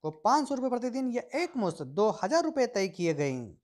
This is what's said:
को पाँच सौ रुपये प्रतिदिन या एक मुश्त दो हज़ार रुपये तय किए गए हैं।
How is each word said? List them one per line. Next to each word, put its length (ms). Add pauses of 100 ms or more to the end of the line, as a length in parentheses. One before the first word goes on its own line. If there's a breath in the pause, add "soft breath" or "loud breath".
को 80
पाँच 380
सौ 60
रुपये 140
प्रतिदिन 420
या 100 (140)
एक 220
मुश्त 240
दो 280 (140)
हज़ार 200
रुपये 240
तय 200
किए 260
गए 180
हैं। 320